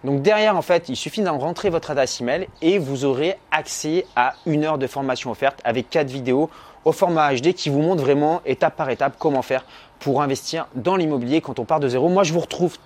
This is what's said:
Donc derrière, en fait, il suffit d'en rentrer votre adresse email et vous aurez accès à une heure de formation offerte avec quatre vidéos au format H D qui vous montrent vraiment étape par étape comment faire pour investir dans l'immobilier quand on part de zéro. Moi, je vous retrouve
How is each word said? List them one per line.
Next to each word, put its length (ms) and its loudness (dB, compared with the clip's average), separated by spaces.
Donc 160 0
derrière, 360 2
en 60 0
fait, 280 2
il 60 -4
suffit 260 -4
d'en 160 0
rentrer 320 -2
votre 200 -4
adresse 300 0
email 280 -2
et 180 4
vous 260 -2
aurez 320 0
accès 540 -2
à 180 2
une 180 0
heure 140 0
de 80 -2
formation 440 -4
offerte 340 -2
avec 240 -2
quatre 220 0
vidéos 400 0
au 80 4
format 400 2
H 80 0
D 140 2
qui 160 -4
vous 100 2
montrent 220 2
vraiment 420 2
étape 320 0
par 140 -4
étape 280 -2
comment 240 0
faire 220 -2
pour 220 0
investir 520 -4
dans 220 0
l'immobilier 440 0
quand 180 -10
on 60 -4
part 160 0
de 80 0
zéro. 200 2
Moi, 140 4
je 120 2
vous 60 2
retrouve 460 -2